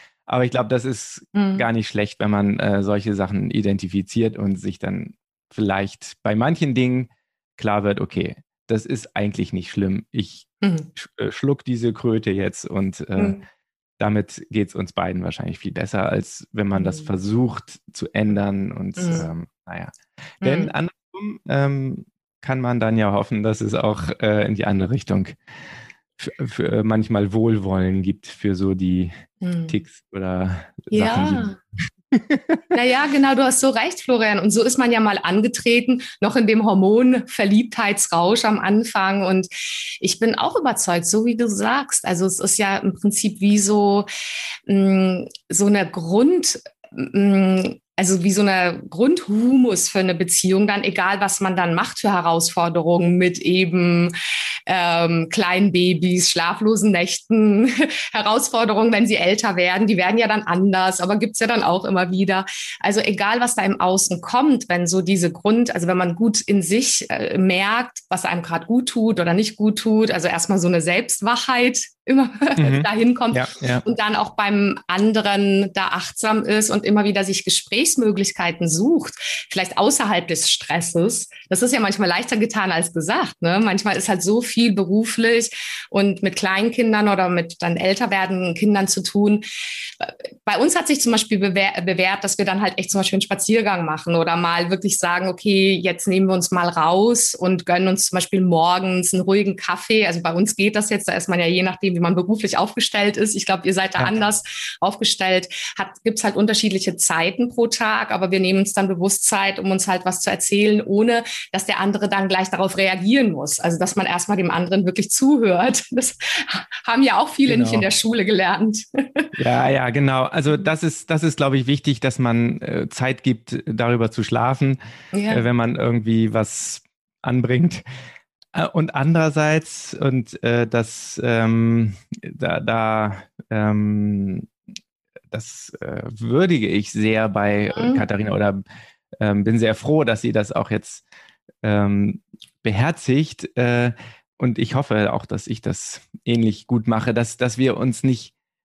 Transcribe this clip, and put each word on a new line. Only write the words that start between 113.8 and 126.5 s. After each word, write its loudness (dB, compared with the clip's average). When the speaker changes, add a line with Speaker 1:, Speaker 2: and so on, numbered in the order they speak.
Speaker 2:
man 0
erstmal -2
dem 0
anderen 0
wirklich -2
zuhört. 2
Das -2
haben 2
ja 4
auch 2
viele 2
nicht 4
in -2
Speaker 1:
Genau. 2
Speaker 2:
der 2
Schule 0
gelernt. 2
<laughs> 0
Speaker 1:
Ja, 2
ja, 0
genau. 2
Also 0
das -2
ist, -4
das 0
ist, 0
glaub 2
ich, 2
wichtig, 0
dass -2
man, 2
äh, -4
Zeit -4
gibt, -2
darüber 0
zu -4
schlafen, 0
Speaker 2:
Ja. -2
Speaker 1:
äh, 2
wenn 2
man 0
irgendwie 0
was -4